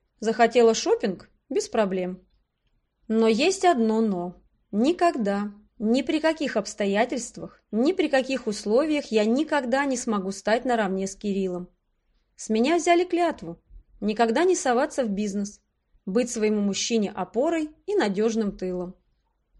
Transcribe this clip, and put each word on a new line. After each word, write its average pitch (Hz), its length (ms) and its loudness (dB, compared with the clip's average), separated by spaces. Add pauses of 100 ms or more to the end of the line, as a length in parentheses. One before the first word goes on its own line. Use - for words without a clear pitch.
(200)
Захотела 226 540 4
шопинг? 240 560 -2 (180)
Без 392 220 -2
проблем. 185 520 -2 (880)
Но 220 220 4
есть 285 340 2
одно 226 380 4
«но». 180 400 -4 (300)
Никогда, 220 840 0 (320)
ни 240 160 2
при 311 200 -2
каких 311 340 0
обстоятельствах, 208 1120 -4
ни 247 220 0
при 370 160 0
каких 262 400 -2
условиях 269 600 0
я 214 180 2
никогда 269 580 0
не 269 140 -2
смогу 202 340 -4
стать 226 320 -2
наравне 190 440 -2
с - 100 -10
Кириллом. 185 500 -4 (680)
С - 100 -16
меня 240 300 2
взяли 349 260 4
клятву 330 560 -2 (400)
никогда 226 460 2
не 370 100 4
соваться 269 480 0
в 226 60 -4
бизнес, 202 500 -4 (460)
быть 240 260 0
своему 214 300 0
мужчине 202 500 0
опорой 302 580 -2 (160)
и 415 100 -2
надёжным 214 600 0
тылом. 180 400 -8 (640)